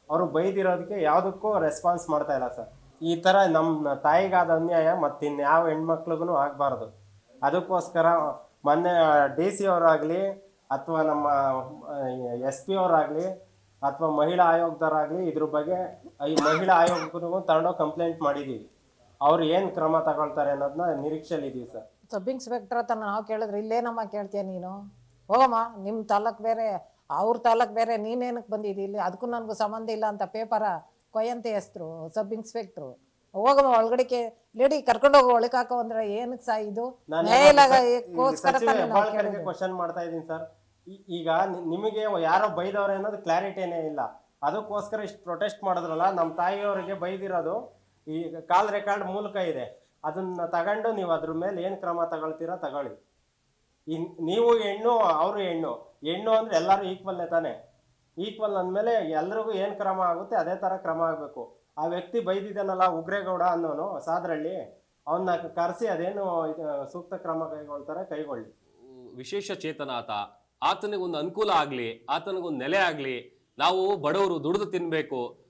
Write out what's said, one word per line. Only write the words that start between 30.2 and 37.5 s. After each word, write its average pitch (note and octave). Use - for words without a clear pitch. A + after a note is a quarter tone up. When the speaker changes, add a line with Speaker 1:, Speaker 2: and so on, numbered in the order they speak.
Speaker 2:
ಪೇಪರ G#3+
ಕೊಯ್ಯಂತೆ A3+
ಹೆಸ್ರು E3
ಸಬ್ G#3+
ಇನ್ಸ್‌ಪೆಕ್ಟ್ರು. G3+
"ಹೋಗಮ್ಮ C4+
ಒಳಗಡೆಗೆ, A#3+
ಲೇಡಿ C#4
ಕರ್ಕೊಂಡು C4+
ಹೋಗು, B3
ಒಳಗೆ A#3+
ಹಾಕೋ" B3
ಅಂದ್ರೆ A3
ಏನಕ್ಕೆ A#3+
ಸಾ A3
ಇದು? A3
Speaker 1:
ನಾನು E3
Speaker 2:
ನ್ಯಾಯಾಲಯ C#4+